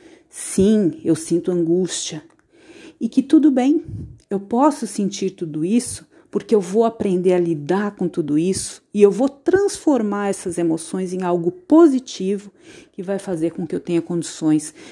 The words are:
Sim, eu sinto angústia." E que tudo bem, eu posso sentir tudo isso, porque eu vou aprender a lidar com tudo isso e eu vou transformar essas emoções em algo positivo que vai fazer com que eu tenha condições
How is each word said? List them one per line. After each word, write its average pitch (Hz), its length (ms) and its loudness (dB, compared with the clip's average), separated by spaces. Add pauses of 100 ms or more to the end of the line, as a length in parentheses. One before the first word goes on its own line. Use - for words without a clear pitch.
(360)
Sim, 202 680 2
eu 165 100 2
sinto 170 380 -2
angústia." 170 680 -2 (800)
E 233 80 -2
que 269 140 2
tudo 294 300 4
bem, 269 320 2 (440)
eu 196 120 -4
posso 269 440 0
sentir 196 460 -4
tudo 156 340 -6
isso, 220 400 -2 (240)
porque - 240 -4
eu 220 80 4
vou 190 240 0
aprender 190 500 0
a 180 40 4
lidar 175 560 -2
com 185 140 -4
tudo 151 280 -2
isso 180 460 -2 (100)
e 208 80 -2
eu 202 120 8
vou 233 160 0
transformar 247 1000 0
essas 190 280 -6
emoções 175 540 -2
em 185 100 -6
algo 175 300 0
positivo 240 1000 2 (400)
que - 100 -12
vai 190 200 -6
fazer 165 320 -4
com 180 120 -6
que 175 120 -6
eu - 20 -6
tenha 170 240 -2
condições 156 720 -2 (180)